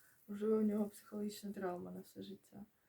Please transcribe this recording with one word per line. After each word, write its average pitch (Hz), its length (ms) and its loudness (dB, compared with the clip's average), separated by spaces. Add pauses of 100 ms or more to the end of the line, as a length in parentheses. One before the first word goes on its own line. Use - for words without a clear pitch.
(280)
Можливо, 208 300 4
у 220 40 4
нього 208 280 4
психологічна 208 640 -6
травма 185 380 -4
на 185 80 -10
все 190 220 -12
життя. 196 440 -14 (240)